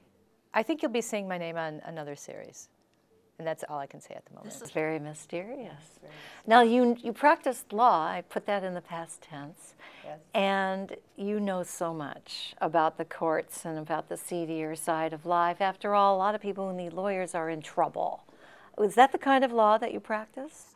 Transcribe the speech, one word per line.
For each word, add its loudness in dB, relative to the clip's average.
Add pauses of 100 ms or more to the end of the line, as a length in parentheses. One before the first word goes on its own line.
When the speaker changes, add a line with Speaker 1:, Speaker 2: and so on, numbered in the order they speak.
(540)
Speaker 1:
I 2
think -2
you'll -2
be 0
seeing -6
my -4
name -6
on -6
another -10
series. -18 (680)
And -8
that's -6
all -8
I -8
can -20
say -18
at -16
the -20
moment. -18
Speaker 2:
This -18
is -18
very -2
mysterious. -10
Speaker 1:
Yes, -18
very -20
mysterious. -18
Speaker 2:
Now, 10
you, 6
you -6
practiced 2
law. 6
I -4
put -6
that 0
in -4
the -8
past -12
tense. -16 (300)
Speaker 1:
Yes. -14 (160)
Speaker 2:
And 0 (220)
you -4
know -2
so -6
much -10
about 2
the -6
courts -2
and -6
about -6
the -6
seedier -6
side -2
of -10
life. 2
After 0
all, 6
a 2
lot 2
of -6
people -4
who -6
need -8
lawyers -4
are -4
in -6
trouble. -2 (560)
Was 2
that 8
the -4
kind 4
of 0
law 6
that -4
you -6
practiced? -10